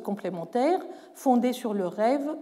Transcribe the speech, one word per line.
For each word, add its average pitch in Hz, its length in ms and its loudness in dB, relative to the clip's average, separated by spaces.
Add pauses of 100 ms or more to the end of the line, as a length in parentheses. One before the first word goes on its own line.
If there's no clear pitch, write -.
complémentaire, 202 760 0 (360)
fondé 247 360 4
sur 233 220 -4
le 202 120 0
rêve, 277 560 0